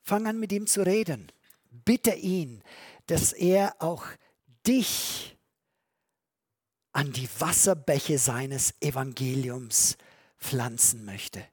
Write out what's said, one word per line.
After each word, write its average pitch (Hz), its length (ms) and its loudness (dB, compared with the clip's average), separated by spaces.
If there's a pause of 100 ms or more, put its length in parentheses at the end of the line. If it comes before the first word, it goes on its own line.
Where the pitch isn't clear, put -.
Fang 214 260 0
an, 226 120 -4
mit 214 120 -4
ihm 208 160 -2
zu 196 180 2
reden. 165 460 0 (400)
Bitte 208 420 2
ihn, 160 500 -4 (440)
dass - 260 2
er 190 480 2
auch 165 240 -4 (640)
dich - 720 0 (1500)
an 143 200 -2
die 127 180 -6 (100)
Wasserbäche 160 800 2
seines 131 600 -2
Evangeliums 131 1160 -2 (400)
pflanzen 117 680 0
möchte 98 480 -12